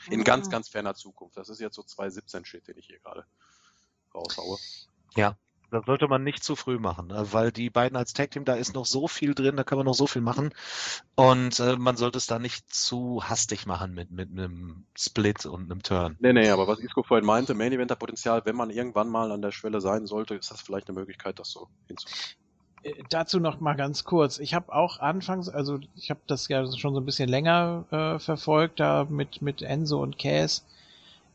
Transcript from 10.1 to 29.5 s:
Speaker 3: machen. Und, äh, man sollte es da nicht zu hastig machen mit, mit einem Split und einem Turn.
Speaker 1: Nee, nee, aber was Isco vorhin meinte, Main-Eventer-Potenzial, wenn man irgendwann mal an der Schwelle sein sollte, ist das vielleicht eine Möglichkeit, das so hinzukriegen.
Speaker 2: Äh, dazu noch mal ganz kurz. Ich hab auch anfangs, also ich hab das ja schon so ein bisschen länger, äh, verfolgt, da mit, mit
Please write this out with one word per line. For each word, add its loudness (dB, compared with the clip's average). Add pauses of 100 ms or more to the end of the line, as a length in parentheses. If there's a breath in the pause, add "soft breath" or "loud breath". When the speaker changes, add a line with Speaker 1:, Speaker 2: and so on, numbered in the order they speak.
Speaker 3:
machen. 0 (640 loud breath)
Und, 8
äh, 4
man 2
sollte 0
es -2
da 0
nicht -8
zu -2
hastig -2
machen -4
mit, -10
mit -8
einem -8 (100)
Split 0
und -10
einem -8
Turn. 0
Speaker 1:
Nee, 8
nee, 8
aber 4
was 2
Isco -2
vorhin 4
meinte, 4
Main-Eventer-Potenzial, -2
wenn 0
man -2
irgendwann -2
mal 0
an -6
der -2
Schwelle -4
sein 0
sollte, -6
ist -10
das -14
vielleicht -8
eine -8
Möglichkeit, -10
das -12
so -16 (180)
hinzukriegen. -12 (460)
Speaker 2:
Äh, -10
dazu 0
noch 0
mal 2
ganz -2
kurz. 4
Ich -4
hab -2
auch 2
anfangs, -2
also -2 (160)
ich -8
hab -8
das -2
ja 2 (120)
schon 0
so 0
ein -2
bisschen 0
länger, 2
äh, 0
verfolgt, 2
da 4
mit, -4
mit -4